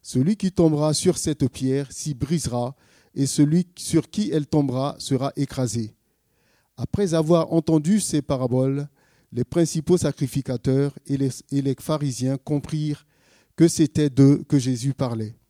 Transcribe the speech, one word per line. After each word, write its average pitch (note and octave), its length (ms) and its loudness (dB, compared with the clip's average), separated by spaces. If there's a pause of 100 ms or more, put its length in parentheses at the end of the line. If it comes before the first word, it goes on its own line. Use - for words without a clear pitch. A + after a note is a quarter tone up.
Celui D#3+ 340 0
qui F#3 160 -2
tombera D#3 420 2
sur F3 240 0
cette C#3+ 300 -2
pierre C3 420 -4
s'y - 240 -8
brisera, B2+ 640 -4 (400)
et C3+ 100 0
celui D3+ 400 2 (100)
sur - 320 -2
qui - 240 -4
elle D3+ 140 -2
tombera C#3 540 0
sera A#2+ 340 -2
écrasé. » A#2 600 -4 (840)
Après E3 380 -2
avoir D#3+ 380 2
entendu D#3+ 480 2
ces D3+ 220 -2
paraboles, C3 680 -2 (440)
les A#2+ 120 -2
principaux E3+ 540 0
sacrificateurs C3+ 960 -2 (120)
et C#3 100 -2
les, C3+ 140 0 (200)
et C#3 100 0
les C3+ 180 -2
pharisiens C3+ 600 -4
comprirent D3+ 680 -4 (500)
que E3 100 6
c'était D3+ 440 2
d'eux C3+ 380 6
que D3 100 2
Jésus B2+ 360 -2
parlait. A#2 400 -4 (160)